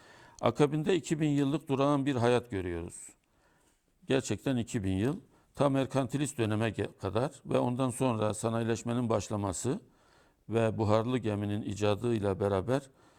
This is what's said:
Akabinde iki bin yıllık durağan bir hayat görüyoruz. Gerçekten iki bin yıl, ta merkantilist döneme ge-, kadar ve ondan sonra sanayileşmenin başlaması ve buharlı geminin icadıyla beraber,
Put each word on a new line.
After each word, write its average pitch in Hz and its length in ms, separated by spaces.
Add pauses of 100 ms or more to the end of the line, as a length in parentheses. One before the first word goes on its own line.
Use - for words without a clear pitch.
(420)
Akabinde 151 540
iki 160 240
bin 156 100
yıllık 143 400
durağan 139 360
bir 139 100
hayat 120 360
görüyoruz. 87 580 (1000)
Gerçekten 131 500
iki 113 260
bin 95 100
yıl, 117 260 (360)
ta 143 140
merkantilist 135 680
döneme 110 320
ge-, - 280
kadar 110 340 (140)
ve 127 140
ondan 127 300
sonra 110 440
sanayileşmenin 113 760
başlaması 104 680 (680)
ve 110 280
buharlı 110 400
geminin 104 440
icadıyla 101 800
beraber, 101 500 (300)